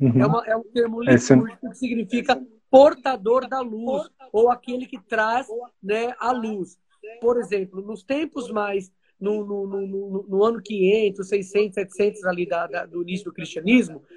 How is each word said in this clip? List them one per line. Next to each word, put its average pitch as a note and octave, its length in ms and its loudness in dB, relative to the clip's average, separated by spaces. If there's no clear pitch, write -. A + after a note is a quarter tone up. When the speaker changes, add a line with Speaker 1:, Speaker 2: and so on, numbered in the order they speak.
Speaker 1:
Uhum. C3 200 4
Speaker 2:
é B2 60 4
uma, A3+ 200 2
é A3 100 0
um A#3 80 -6
termo A#3 440 -2
Speaker 1:
É, - 100 8
sim. - 160 6
Speaker 2:
litúrgico - 360 0
que - 80 -20
significa A#3+ 600 -2
portador C4 800 6
da C4 120 -4
luz, B3 480 -6
ou A#3 180 6
aquele B3 360 -4
que B3 140 -16
traz, A3+ 460 -2
né, A3 360 -2
a A#3 140 -2
luz. A3 460 -6
Por A#3+ 180 2
exemplo, F#3+ 420 -4
nos G#3 220 -12
tempos C#4 480 -6
mais, G3+ 420 -4
no, G#3 280 -4
no, G3+ 200 -6
no, G3 200 -6
no, G3 420 -8
no G3 160 2
ano A3+ 180 0
quinhentos, G3 680 0
seiscentos, G3+ 460 -2
setecentos G#3 500 -4
ali F3+ 220 -2
da, E3+ 200 -4
da, F3 200 -8
do E3+ 160 -10
início F#3 220 -6
do F3 80 -12
cristianismo, E3 720 0